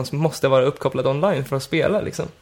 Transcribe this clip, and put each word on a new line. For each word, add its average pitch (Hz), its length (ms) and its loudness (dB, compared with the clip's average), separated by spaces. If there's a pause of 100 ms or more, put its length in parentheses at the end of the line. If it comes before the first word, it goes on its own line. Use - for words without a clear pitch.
(120)
man 143 100 -2
måste 151 260 0
vara 131 180 6
uppkopplad 131 420 0
online 143 380 0
för 139 100 -4
att 135 80 -2
spela, 180 380 0
liksom? - 240 -6 (160)